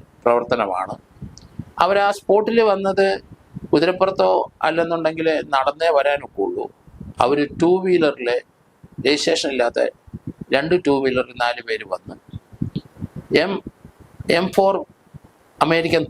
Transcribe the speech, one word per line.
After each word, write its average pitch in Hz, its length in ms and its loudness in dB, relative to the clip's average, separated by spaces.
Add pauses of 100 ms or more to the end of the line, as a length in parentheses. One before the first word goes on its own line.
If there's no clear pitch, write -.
(240)
പ്രവർത്തനമാണ്. 117 720 0 (880)
അവർ 190 140 2 (100)
ആ - 20 2 (100)
സ്പോട്ടിൽ 214 400 2 (120)
വന്നത് 196 360 2 (640)
കുതിരപ്പുറത്തോ 185 580 2 (380)
അല്ലെന്നുണ്ടെങ്കിൽ 160 600 -2 (260)
നടന്നേ 143 420 2
വരാനൊക്കെ 139 500 0
ഉള്ളൂ. 92 200 -4 (580)
അവർ 135 140 2 (240)
ടൂ 165 80 4 (140)
വീലറിൽ, 156 460 0 (760)
രജിസ്ട്രേഷൻ 147 480 0
ഇല്ലാത്ത 120 260 -2 (720)
രണ്ട് 151 200 0 (120)
ടൂ 143 80 4 (100)
വീലറിൽ 123 380 -2
നാല് 120 260 -2
പേര് 107 240 -6
വന്ന് 92 240 -10 (1300)
എം, 190 80 -2 (880)
എം 180 80 0 (100)
ഫോർ 196 180 4 (840)
അമേരിക്കൻ 165 500 2